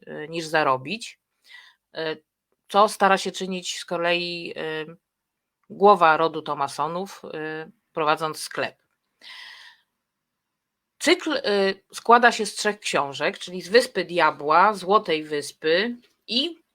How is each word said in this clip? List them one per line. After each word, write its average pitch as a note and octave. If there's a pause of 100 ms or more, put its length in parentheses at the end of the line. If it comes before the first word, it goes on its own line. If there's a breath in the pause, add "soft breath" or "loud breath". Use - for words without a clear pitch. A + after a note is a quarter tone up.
e, D3+
niż E3
zarobić, D3+ (720 loud breath)
e, D#3 (520)
co G3+
stara G3
się F#3+
czynić F#3
z -
kolei, F3
e, D#3 (1080)
głowa F3
rodu D#3
Thomasonów, D3+
e, D#3 (220)
prowadząc D#3
sklep. - (2250 loud breath)
Cykl, E4
e, - (520)
składa A#3
się A3
z -
trzech G#3
książek, C#3+
czyli F3+
z E3+
Wyspy A3
Diabła, D#3+
Złotej F3
Wyspy D#3 (300)
i D4 (160)